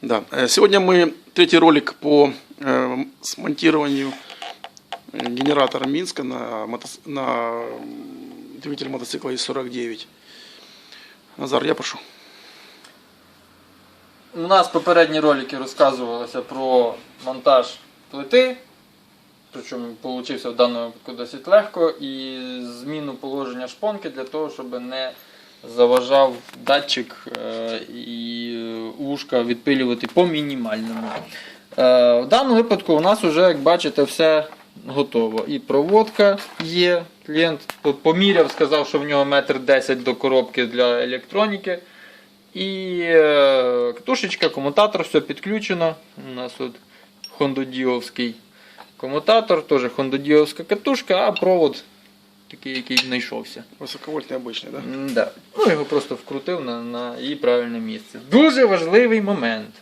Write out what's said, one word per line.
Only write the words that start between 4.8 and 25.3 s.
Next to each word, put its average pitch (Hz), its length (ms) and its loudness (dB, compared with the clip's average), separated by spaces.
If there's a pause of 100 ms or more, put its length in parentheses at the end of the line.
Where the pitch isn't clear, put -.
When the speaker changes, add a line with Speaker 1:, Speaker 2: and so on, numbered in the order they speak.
Speaker 1:
э, 120 160 -8
генератора 131 580 0
Минска 156 360 -6
на 120 420 -8
мотос-, 117 400 -12
на, 143 160 -8
м, 117 1400 -8
двигатель 143 280 -10
мотоцикла 135 400 -10
И 127 80 -6
сорок 131 320 -6
девять. 117 380 -10 (1300)
Назар, 135 280 -4
я 156 80 0
прошу. - 240 -8 (2500)
Speaker 2:
У 170 60 -8
нас 185 260 4
попередні 160 520 4
ролики 139 380 0
розказувалися 127 840 0
про 127 540 0 (300)
монтаж 131 500 2 (360)
плити, 247 460 2 (960)
причому 120 500 -12
получився 127 480 -8
в 117 60 -12
даному 120 300 0
випадку - 260 -16
досить 123 360 -14
легко, 185 420 2
і 135 480 -10 (440)
зміну 147 320 -10
положення 127 540 -10
шпонки 202 420 -8
для - 140 -12
того, 156 260 -8
щоб 123 320 -12
не... 127 300 -8 (640)